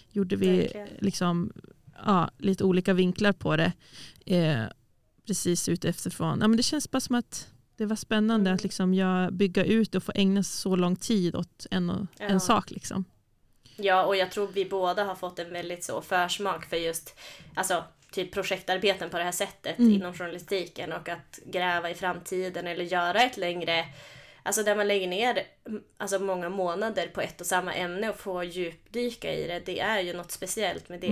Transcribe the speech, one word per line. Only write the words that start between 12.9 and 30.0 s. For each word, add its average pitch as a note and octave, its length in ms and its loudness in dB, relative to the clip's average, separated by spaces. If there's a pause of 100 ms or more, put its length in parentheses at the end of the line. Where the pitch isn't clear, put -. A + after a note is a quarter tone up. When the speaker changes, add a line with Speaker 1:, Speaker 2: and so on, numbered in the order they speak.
Speaker 2:
Ja, F#3+ 280 4
och G3 120 4
jag F#3 140 2
tror G3+ 240 -2
vi G3 100 0
båda F#3+ 400 0
har F#3+ 100 -4
fått F3+ 240 -8
en E3+ 140 -8
väldigt F3 320 -8
så - 180 -4
försmak F3+ 640 0
för E3 100 -4
just, E3 420 -6 (360)
alltså, F#3 300 0 (280)
typ F3+ 200 -6
projektarbeten F#3 800 0
på F3 80 -4
det E3+ 60 0
här F3+ 80 -2
sättet - 460 -6
Speaker 1:
Mm. A#3 160 8
Speaker 2:
inom F3+ 200 -2
journalistiken, F3 800 -6
och E3+ 160 -8
att - 380 -10
gräva F3 440 0
i E3+ 40 -6
framtiden F3+ 720 -4
eller F3 180 -4
göra F3 380 2
ett B3+ 140 0
längre, E3+ 480 -2 (580)
alltså G#3+ 200 -2
där G#3 140 2
man G#3 120 2
lägger G3 200 2
ner, G#3+ 300 0 (300)
mm, G#3+ 140 -8 (160)
alltså G3 200 -2
många F#3 300 -2
månader F#3+ 580 -2
på - 140 -8
ett D#3+ 200 -4
och F3+ 60 -8
samma F3+ 280 0
ämne F3+ 360 -2
och F#3 80 -6
får F3+ 260 -6
djupdyka F3+ 880 -6
i D3+ 140 -4
det. F3 180 -6
Det F#3 140 -4
är G#3 200 0